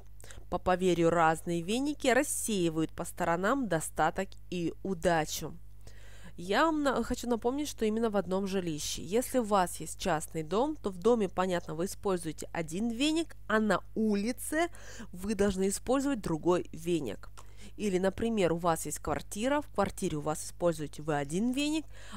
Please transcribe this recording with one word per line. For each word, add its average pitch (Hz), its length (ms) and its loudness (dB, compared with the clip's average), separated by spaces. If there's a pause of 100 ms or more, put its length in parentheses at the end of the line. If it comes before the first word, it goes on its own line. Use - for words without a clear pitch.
(480)
По 175 100 -2
поверью, 175 520 4
разные 165 520 4
веники 269 460 0
рассеивают 185 840 2
по 170 120 -6
сторонам 190 640 0
достаток 165 600 0 (220)
и 175 220 -2 (100)
удачу. 160 720 0 (840)
Я 202 280 2
вам 311 180 2
на-, 240 200 2
хочу 240 260 -4
напомнить, 247 400 0
что - 160 -4
именно 220 260 2
в 208 60 -2
одном 185 300 0
жилище. 175 560 -2
Если 240 360 0
у 240 60 2
вас 202 360 2
есть - 180 -10
частный 160 440 -2
дом, 226 340 0
то - 140 -4
в 185 60 -8
доме, 214 320 4
понятно, 180 460 0
вы 165 100 0
используете 180 680 -2
один 170 380 -2
веник, 311 460 0 (120)
а 220 120 4
на 208 220 2 (120)
улице 220 720 0 (440)
вы 190 220 -2
должны 196 340 4
использовать 262 520 0
другой 165 520 2
веник. 156 560 -4 (480)
Или, 190 220 0
например, 190 540 2
у 170 40 2
вас 170 300 2
есть 147 120 -4
квартира, 214 600 -2
в 294 80 -8
квартире 190 500 0
у - 20 -2
вас 156 240 -2
используете 156 580 -2
вы 151 140 0
один 165 360 0
веник, 294 320 0 (320)